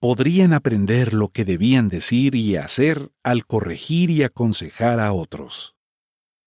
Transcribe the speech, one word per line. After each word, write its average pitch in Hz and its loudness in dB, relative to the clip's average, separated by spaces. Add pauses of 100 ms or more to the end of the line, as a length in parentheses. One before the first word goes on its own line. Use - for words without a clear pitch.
podrían 156 2
aprender 113 0
lo 107 0
que - -4
debían 104 2
decir 120 0
y 107 0
hacer 139 -2 (100)
al 123 -2
corregir 117 -2
y 151 2
aconsejar 117 -2
a 107 0
otros. - -8 (720)